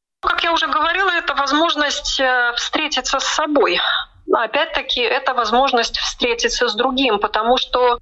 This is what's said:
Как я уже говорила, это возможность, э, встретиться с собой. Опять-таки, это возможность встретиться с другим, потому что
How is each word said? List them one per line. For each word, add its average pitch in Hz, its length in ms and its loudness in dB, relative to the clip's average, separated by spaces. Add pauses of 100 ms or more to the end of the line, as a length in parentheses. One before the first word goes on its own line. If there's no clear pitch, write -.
(200)
Как - 220 0
я 339 100 2
уже 320 140 0
говорила, 330 440 0
это 339 240 -2
возможность, 294 840 0
э, 254 380 2
встретиться 269 640 -2
с 262 40 -4
собой. 269 540 2 (540)
Опять-таки, 262 680 -2
это 262 320 0
возможность 247 640 2
встретиться 240 680 -2
с 226 60 -2
другим, 254 460 0
потому 226 360 2
что 247 460 2